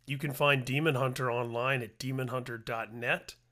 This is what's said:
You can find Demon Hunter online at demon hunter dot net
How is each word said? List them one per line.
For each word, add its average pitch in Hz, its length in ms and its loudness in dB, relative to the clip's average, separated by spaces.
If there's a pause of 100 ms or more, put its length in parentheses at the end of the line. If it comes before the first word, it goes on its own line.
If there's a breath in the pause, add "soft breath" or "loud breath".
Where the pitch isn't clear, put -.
You 139 140 -4
can 143 140 -2
find 139 320 4
Demon 139 320 2
Hunter 127 340 0
online 120 500 0
at 107 180 -10
demon 131 300 -2
hunter 123 300 -6
dot 113 340 -6
net 123 440 -4 (160)